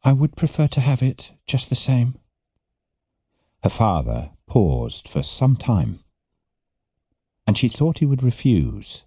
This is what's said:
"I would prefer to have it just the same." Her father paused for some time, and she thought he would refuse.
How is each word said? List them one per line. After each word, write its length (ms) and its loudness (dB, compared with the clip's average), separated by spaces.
"I 100 4
would 240 0
prefer 320 0
to 120 -2
have 220 0
it 300 -4
just 220 -2
the 60 -2
same." 440 0
Her 80 2
father 600 -2
paused 640 0
for 140 -4
some 340 0
time, 480 -2
and 100 2
she 120 2
thought 300 0
he 80 2
would 160 0
refuse. 840 0